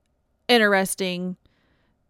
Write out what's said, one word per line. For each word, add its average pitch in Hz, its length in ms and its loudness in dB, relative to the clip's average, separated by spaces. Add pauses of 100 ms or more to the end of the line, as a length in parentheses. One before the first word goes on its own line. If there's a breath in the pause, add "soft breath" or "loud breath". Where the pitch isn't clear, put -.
(480)
interesting, 190 920 0 (720)